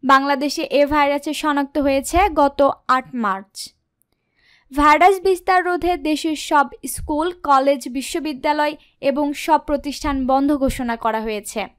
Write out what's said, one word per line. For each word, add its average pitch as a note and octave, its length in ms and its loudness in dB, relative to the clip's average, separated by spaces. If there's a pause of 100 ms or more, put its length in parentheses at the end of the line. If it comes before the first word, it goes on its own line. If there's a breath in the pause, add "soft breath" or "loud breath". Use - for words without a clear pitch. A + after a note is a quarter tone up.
বাংলাদেশে C#4 600 2 (160)
এ - 20 6 (100)
ভাইরাসে C#4+ 500 0
শনাক্ত C#4+ 340 -2 (100)
হয়েছে C#4 340 0 (220)
গত C#4+ 180 2 (360)
আট C4 120 -4 (160)
মার্চ। G3 300 -4 (1160)
ভাইরাস D4+ 440 6 (120)
বিস্তার F#4 380 2
রোধে F4+ 280 0 (160)
দেশের D#4 280 -2 (120)
সব C#4+ 180 2 (260)
স্কুল, D#4 340 -4 (200)
কলেজ, C#4 340 2 (160)
বিশ্ববিদ্যালয় D4+ 760 -4 (260 soft breath)
এবং C#4 240 0 (200)
সব D4+ 140 2 (100)
প্রতিষ্ঠান C#4+ 460 -4 (160)
বন্ধ C#4 180 2 (140)
ঘোষণা B3 340 -2
করা A3 240 -2
হয়েছে। G#3+ 400 -6 (180)